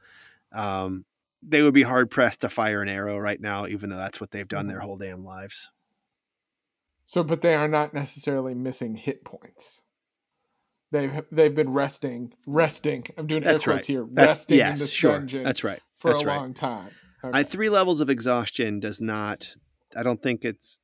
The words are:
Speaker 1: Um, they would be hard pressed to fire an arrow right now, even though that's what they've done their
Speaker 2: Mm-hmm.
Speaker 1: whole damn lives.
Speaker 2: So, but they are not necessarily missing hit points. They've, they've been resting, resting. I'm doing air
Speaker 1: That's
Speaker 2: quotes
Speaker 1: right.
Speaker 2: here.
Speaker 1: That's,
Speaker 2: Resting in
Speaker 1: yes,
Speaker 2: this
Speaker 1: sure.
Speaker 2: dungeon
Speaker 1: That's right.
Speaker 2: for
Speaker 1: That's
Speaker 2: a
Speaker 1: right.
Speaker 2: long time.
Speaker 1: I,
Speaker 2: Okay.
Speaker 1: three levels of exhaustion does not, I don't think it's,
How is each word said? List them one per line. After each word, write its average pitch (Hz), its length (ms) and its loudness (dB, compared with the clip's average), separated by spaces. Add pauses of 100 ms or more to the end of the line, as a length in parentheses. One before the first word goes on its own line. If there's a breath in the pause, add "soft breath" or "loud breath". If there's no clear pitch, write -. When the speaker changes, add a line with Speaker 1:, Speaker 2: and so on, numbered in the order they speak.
(520 soft breath)
Speaker 1:
Um, 95 520 -4 (380)
they 151 200 4
would 143 120 6
be 139 80 8
hard 123 280 2
pressed 120 320 2
to 110 60 -2
fire 107 340 0
an 101 60 -4
arrow 101 300 -4
right 104 220 -4
now, 101 260 -6
even 101 240 -8
though 92 60 -8
that's 95 240 -8
what 101 100 -12
they've 101 160 -10
done 101 220 -6
their 95 100 -8
Speaker 2:
Mm-hmm. 101 80 -10
Speaker 1:
whole 98 120 -10
damn 95 260 -12
lives. 95 460 -16 (1300)
Speaker 2:
So, 175 200 0
but 160 180 -2
they 170 120 6
are 151 140 2
not 151 240 0
necessarily 139 640 -4
missing 123 400 -6
hit 131 300 -6
points. - 560 -14 (1080)
They've, 147 320 -2 (100)
they've 156 220 6
been 143 180 2
resting, 131 600 -4 (140)
resting. 147 580 0 (140)
I'm 156 80 -6
doing 156 180 -2
air 165 80 6
Speaker 1:
That's 156 120 4
Speaker 2:
quotes 120 140 2
Speaker 1:
right. - 60 -6
Speaker 2:
here. 127 260 -2
Speaker 1:
That's, 135 180 8
Speaker 2:
Resting 156 320 4
in 107 60 4
Speaker 1:
yes, 147 120 0
Speaker 2:
this 143 140 0
Speaker 1:
sure. 143 260 4
Speaker 2:
dungeon 135 240 -6
Speaker 1:
That's 127 220 -2
right. 98 160 -4 (160)
Speaker 2:
for 165 160 0
Speaker 1:
That's 147 100 2
Speaker 2:
a 147 40 0
Speaker 1:
right. 143 100 0
Speaker 2:
long 131 180 -8
time. 107 360 -6 (320)
Speaker 1:
I, 131 60 -8
Speaker 2:
Okay. 131 140 2
Speaker 1:
three 190 280 0
levels 185 300 4
of 139 100 2
exhaustion 117 720 0
does 107 200 -6
not, 107 480 -4 (480)
I 117 80 -4
don't 120 180 0
think 123 220 -2
it's, - 400 -8